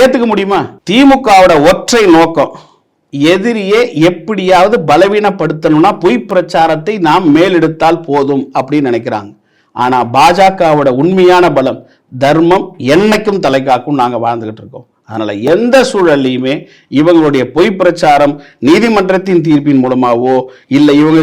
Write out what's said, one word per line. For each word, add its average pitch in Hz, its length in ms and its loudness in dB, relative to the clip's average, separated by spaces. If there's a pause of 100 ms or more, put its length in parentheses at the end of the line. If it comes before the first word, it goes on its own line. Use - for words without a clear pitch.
ஏத்துக்க 247 300 0
முடியுமா? 196 280 -2 (280)
திமுகவோட 220 640 4 (160)
ஒற்றை 220 320 0 (140)
நோக்கம் 160 380 0 (800)
எதிரியே 208 460 -2 (280)
எப்படியாவது 185 680 0 (120)
பலவீனப்படுத்தணும்னா 175 1000 0 (120)
பொய் 220 280 -2
பிரச்சாரத்தை 165 640 -2 (140)
நாம் 175 180 0 (100)
மேலெடுத்தால் 165 720 0
போதும் 139 340 -2 (160)
அப்படின்னு 139 320 -2
நினைக்கிறாங்க. 110 400 -6 (460)
ஆனா 127 220 0 (180)
பாஜகவோட 165 720 2 (120)
உண்மையான 180 440 2 (100)
பலம் 127 240 -2 (420)
தர்மம் 165 440 0 (280)
என்னைக்கும் 202 500 0
தலை 135 240 0
காக்கும். 135 340 -2
நாங்க 123 220 -2
வாழ்ந்துகிட்டு 110 380 -8
இருக்கோம். - 240 -20 (220)
அதனால 107 240 -8 (200)
எந்த 233 240 0 (140)
சூழல்லையுமே 135 640 0 (460)
இவங்களுடைய 156 440 2 (120)
பொய் 190 240 0
பிரச்சாரம் 147 540 2 (340)
நீதிமன்றத்தின் 190 800 0
தீர்ப்பின் 143 360 2
மூலமாவோ, 127 540 0 (420)
இல்ல 147 100 2 (120)
இவங்க 156 220 2